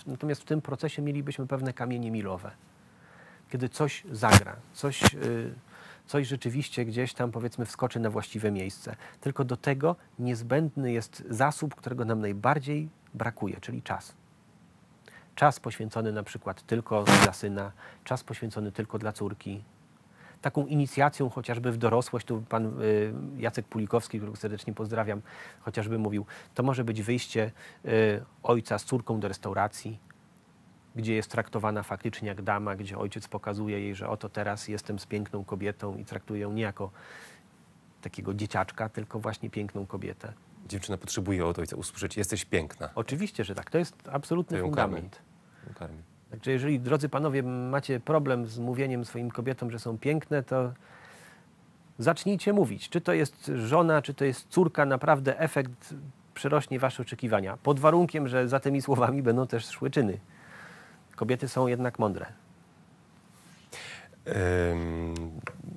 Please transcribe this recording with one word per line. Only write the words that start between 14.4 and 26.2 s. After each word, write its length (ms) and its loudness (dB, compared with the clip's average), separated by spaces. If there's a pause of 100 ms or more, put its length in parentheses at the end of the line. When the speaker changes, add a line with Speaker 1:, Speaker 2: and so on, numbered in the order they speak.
Speaker 1:
Czas 240 6
poświęcony 520 -4
na 120 -4
przykład 420 -8
tylko 380 2 (200)
dla 100 4
syna, 380 -4 (320)
czas 200 -2
poświęcony 480 -6
tylko 280 -4
dla 120 -4
córki. 520 -6 (800)
Taką 240 0
inicjacją 640 4
chociażby 420 -2
w 60 0
dorosłość, 480 4
tu 240 -2
pan, 320 0
y, 320 4 (240)
Jacek 280 -2
Pulikowski, 520 0
którego 200 -6
serdecznie 360 -6
pozdrawiam, 480 -2 (400)
chociażby 380 -2
mówił, 260 0 (300)